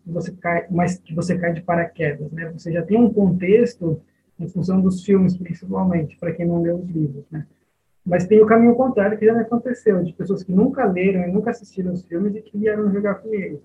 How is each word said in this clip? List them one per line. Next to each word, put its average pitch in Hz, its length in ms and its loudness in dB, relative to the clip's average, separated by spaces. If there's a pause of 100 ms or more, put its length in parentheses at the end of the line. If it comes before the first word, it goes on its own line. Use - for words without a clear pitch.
você 165 260 -8
cai, 170 380 -4
mas 175 280 0
que - 160 -14
você 170 220 -2
cai 170 160 -2
de 165 100 -8
paraquedas, 151 680 -4
né, 165 180 -10
você 170 220 -10
já 170 100 -2
tem 202 160 2
um 233 140 6
contexto 185 880 2 (380)
em 170 100 -8
função 185 320 -2
dos 185 240 0
filmes, 190 320 4
principalmente, 180 840 -4
pra 165 140 -6
quem 170 140 -4
não 170 160 0
leu 170 140 -2
os 180 140 -10
livros, 143 400 -4
né. 156 160 -10 (580)
Mas 180 200 0
tem 214 160 6
o 214 60 8
caminho 233 300 6
contrário 214 420 0
que 214 60 0
já 226 100 6
me 233 60 0
aconteceu, 220 640 0
de 170 80 -6
pessoas - 320 -6
que 180 80 -6
nunca 247 320 2
leram 185 380 0
e 175 100 -4
nunca 214 180 -2
assistiram 185 420 -8
os 180 120 -8
filmes 202 320 -4
e 220 40 -12
que - 160 -16
vieram 208 360 0
jogar 202 240 -2
comigo. 196 480 -8